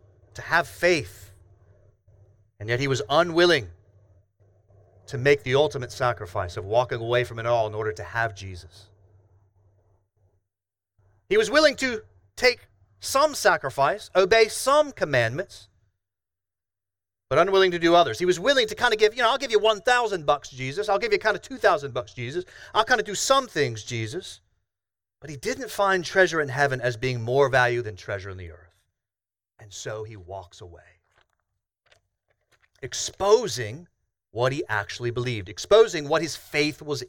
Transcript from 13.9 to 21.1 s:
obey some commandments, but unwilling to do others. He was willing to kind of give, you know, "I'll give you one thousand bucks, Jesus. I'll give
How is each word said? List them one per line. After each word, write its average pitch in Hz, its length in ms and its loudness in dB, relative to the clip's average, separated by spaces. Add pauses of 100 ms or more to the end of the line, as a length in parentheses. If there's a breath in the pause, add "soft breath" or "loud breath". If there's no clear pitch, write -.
obey 202 320 6
some 285 440 0
commandments, 135 760 -4 (1600)
but 135 100 2
unwilling 190 320 4
to 170 80 -4
do 170 160 4
others. 160 240 4
He 180 60 -2
was 180 140 2
willing 254 280 2
to 214 80 -10
kind 233 180 0
of 214 60 -4
give, 214 160 4
you 254 60 -2
know, 226 80 4
"I'll 262 80 0
give 247 140 -6
you 214 80 2
one 214 220 2
thousand 226 440 0
bucks, 147 240 0
Jesus. 131 400 -6
I'll 196 100 0
give 220 120 -2